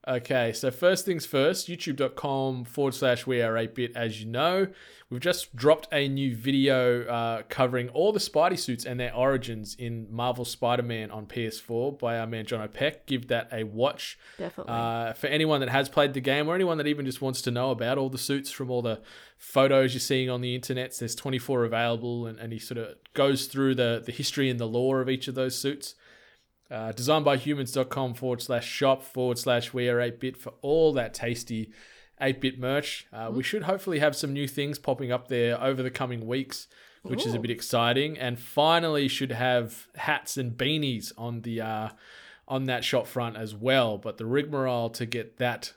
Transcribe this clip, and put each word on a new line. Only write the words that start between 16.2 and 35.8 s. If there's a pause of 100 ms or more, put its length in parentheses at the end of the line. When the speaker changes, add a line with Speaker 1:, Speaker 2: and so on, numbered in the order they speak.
Speaker 1:
game
or
anyone
that
even
just
wants
to
know
about
all
the
suits
from
all
the (340)
photos
you're
seeing
on
the
internet,
there's
twenty-four
available,
and,
and
he
sort
of (160)
goes
through
the,
the
history
and
the
lore
of
each
of
those
suits. (800)
Uh,
design
by
humans
dot
com
forward
slash
we
are
eight
bit
for (100)
all
that
tasty (480)
eight-bit
merch.
Uh,
we
Speaker 2:
Mm.
Speaker 1:
should
hopefully
have
some
new
things
popping
up
there
over